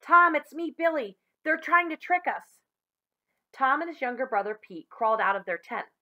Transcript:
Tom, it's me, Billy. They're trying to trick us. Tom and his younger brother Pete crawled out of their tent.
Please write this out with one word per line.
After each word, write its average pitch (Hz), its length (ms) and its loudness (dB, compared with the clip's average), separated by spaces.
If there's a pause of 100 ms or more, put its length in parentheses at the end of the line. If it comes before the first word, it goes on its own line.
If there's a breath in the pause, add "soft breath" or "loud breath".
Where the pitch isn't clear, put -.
Tom, 339 300 6
it's 294 180 -4
me, 311 240 -8
Billy. 311 400 -2 (260)
They're - 140 0
trying 349 320 2
to 311 80 -6
trick 359 300 -2
us. - 320 -8 (920)
Tom 269 280 2
and 339 80 -6
his 311 120 -12
younger 247 240 -4
brother 208 360 -4
Pete - 280 -18
crawled 220 320 0
out 196 140 2
of 190 100 -8
their 175 120 -4
tent. - 280 -10 (160)